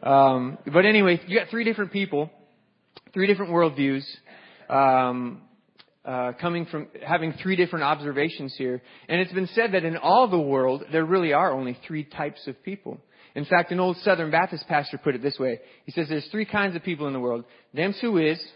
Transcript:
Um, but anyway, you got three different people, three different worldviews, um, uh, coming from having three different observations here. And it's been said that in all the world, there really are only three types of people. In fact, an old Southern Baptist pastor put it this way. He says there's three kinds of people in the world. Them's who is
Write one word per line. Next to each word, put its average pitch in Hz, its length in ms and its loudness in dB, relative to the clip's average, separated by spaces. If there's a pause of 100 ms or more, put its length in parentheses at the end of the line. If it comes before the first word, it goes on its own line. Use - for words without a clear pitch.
Um, 131 600 4
but 170 200 4
anyway, 202 400 4
you 185 140 0
got 175 80 -8
three 233 160 -6
different 208 280 -4
people, 160 400 -4 (800)
three 190 140 2
different 196 240 2
worldviews, 139 540 2 (640)
um, 127 720 2 (640)
uh, 127 340 -6
coming 170 260 -4
from 156 220 -10 (180)
having 160 280 0
three 185 240 -2
different 170 260 0
observations 143 720 -2
here. 127 260 -4 (280)
And 165 100 0
it's 180 140 -2
been 185 140 -2
said 226 260 0
that 185 100 2
in 165 140 -4
all 208 300 4
the 185 120 2
world, 135 520 0
there 160 120 2
really 165 300 2
are 165 180 4
only 131 340 -4
three 151 200 -8
types 147 420 -10
of 131 160 -14
people. - 380 -12 (340)
In 147 100 -6
fact, 175 260 2
an 180 80 -2
old 180 180 0
Southern 165 340 0
Baptist 165 380 0
pastor 147 280 -2
put 139 180 0
it 117 60 -6
this 135 160 -4
way. 127 220 -2 (260)
He 143 60 -16
says 160 160 -4
there's 151 200 -6
three 214 180 -4
kinds 202 300 -2
of 165 80 -8
people 151 240 -4
in 139 60 -4
the 131 60 -4
world. 120 240 -2 (300)
Them's 190 260 -2
who 226 180 0
is 160 240 2 (140)